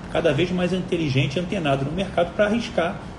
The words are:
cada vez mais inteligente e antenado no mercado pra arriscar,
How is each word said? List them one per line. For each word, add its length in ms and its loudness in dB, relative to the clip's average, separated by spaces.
cada 220 2
vez 180 2
mais 220 0
inteligente 640 0
e 40 0
antenado 440 0
no 80 -4
mercado 420 0
pra 120 4
arriscar, 500 0